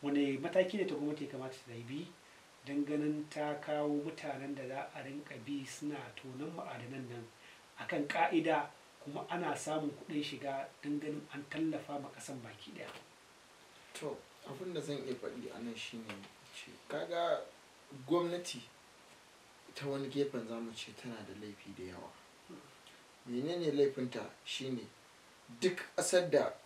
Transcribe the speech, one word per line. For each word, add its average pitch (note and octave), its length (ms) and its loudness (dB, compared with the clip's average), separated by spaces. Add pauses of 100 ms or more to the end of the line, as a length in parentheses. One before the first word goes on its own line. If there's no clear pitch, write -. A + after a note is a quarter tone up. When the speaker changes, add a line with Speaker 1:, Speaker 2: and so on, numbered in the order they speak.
Speaker 1:
Wane C#3+ 360 6
mataki F#3 380 6
ne F#3+ 100 4
ta D#3 80 0
gwamnati D3 300 0
ya B2+ 60 -6
kamata C3 260 -6 (100)
ta A#2+ 60 -10 (160)
bi D3+ 180 -4 (580)
don C#3+ 200 2
ganin D3+ 460 2
ta D3 300 0
kawo D3+ 280 2 (160)
mutanen C#3 500 -4
da C3+ 140 -6
za C3+ 260 -4
a D3 80 -6
rinƙa C#3 420 -8
bi C#3 220 -2
suna D3 300 -4 (180)
tonon C3+ 400 -6
ma'adanan B2 540 -6
nan A#2 160 -8 (540)
a - 80 -6
kan D3 220 2
ƙa'ida D#3+ 580 6 (380)
kuma C#3+ 260 -4
ana E3 260 2
samun D3+ 340 2
kuɗin D3 340 -2
shiga C3+ 440 -2 (140)
don D3 180 0
ganin D3 220 -2 (100)
an C#3+ 180 -6
tallafa D3+ 500 0
ma C3+ 100 -6
ƙasan B2+ 320 -8
baki A2 320 -12
ɗaya? - 160 -8 (1040)
Speaker 2:
To, D3 220 -2 (320)
abin F3 260 -4
da D#3 60 2
zan C#3+ 160 0 (100)
iya - 80 0
faɗi - 400 -4
a - 80 -8
nan A#2 140 -4
shi - 200 -6
ne, A2 180 -8 (400)
ce, - 160 -12 (180)
ka D3 180 -2
ga E3+ 340 4 (680)
gwamnati F3 540 4 (1120)
ta C#3+ 120 -6
wani C#3 220 0
gefen C3+ 400 2
za A2+ 100 -2
mu A#2 160 -4
ce - 220 -8
tana A#2+ 180 -8 (120)
da G2 140 -10
laifi G2+ 360 -12
da F#2 80 -8
yawa. F2+ 260 -10 (1160)
Mene C3 320 0
ne E3 140 4
laifinta? B2+ 560 4 (160)
Shi C3 260 -4
ne A#2+ 120 0 (800)
duk F3+ 180 4 (180)
ƙasar F3+ 340 6
da C3+ 220 8 (140)